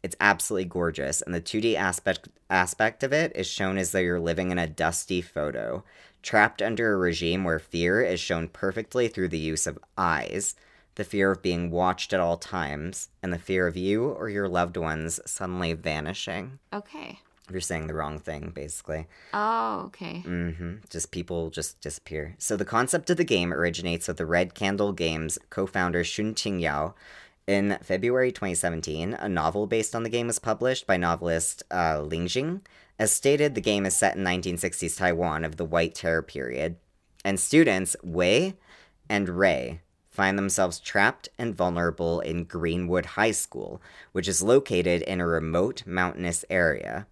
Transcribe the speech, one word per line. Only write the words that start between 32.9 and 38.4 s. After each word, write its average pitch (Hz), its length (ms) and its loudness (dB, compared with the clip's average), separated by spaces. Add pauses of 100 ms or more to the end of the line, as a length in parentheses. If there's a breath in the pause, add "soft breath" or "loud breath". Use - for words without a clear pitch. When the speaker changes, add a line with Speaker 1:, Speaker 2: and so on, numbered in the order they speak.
Speaker 1:
As 110 120 2
stated, 139 440 4
the 104 60 0
game 101 260 2
is 90 100 0
set - 180 2
in 98 60 -4
nineteen 90 360 0
sixties 87 380 -4
Taiwan 85 480 2
of 80 140 -6
the 87 80 -2
White 82 300 2
Terror 82 260 0
period, 69 540 -4 (500)
and 196 140 2
students 113 640 4
Wei 92 500 4 (560 loud breath)